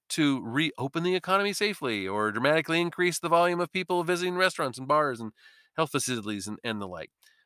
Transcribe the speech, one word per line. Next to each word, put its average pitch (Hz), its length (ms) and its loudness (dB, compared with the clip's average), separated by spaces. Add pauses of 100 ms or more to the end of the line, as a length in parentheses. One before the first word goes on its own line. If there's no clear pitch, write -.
to 143 360 2
reopen 135 580 -2
the 180 140 2
economy 196 360 2
safely 131 540 -2
or 107 240 0
dramatically 151 500 2
increase 175 380 0
the 170 100 -6
volume 175 300 4
of 175 140 -2
people 175 320 0
visiting 180 320 0
restaurants 170 420 0
and 131 80 -10
bars 143 340 2
and 110 120 -8 (440)
health 156 140 0
facilities 107 560 -2
and, 104 160 -8
and 110 180 -4
the 98 60 -6
like. 87 240 -10 (360)